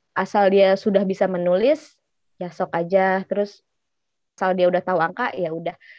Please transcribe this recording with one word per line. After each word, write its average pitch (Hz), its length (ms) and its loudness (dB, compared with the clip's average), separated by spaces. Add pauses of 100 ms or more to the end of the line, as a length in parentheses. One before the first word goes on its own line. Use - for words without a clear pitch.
(140)
asal 190 400 2
dia 196 240 4
sudah 196 240 0
bisa 190 240 -2
menulis, 185 720 -2 (400)
ya 180 160 -10
sok 175 220 -6
aja. 190 500 0
Terus 202 360 -6 (760)
asal 185 160 0
dia 180 160 2
udah 180 140 0
tahu 185 180 -2
angka, 180 320 -4
ya 175 160 -6
udah. 170 240 -8 (240)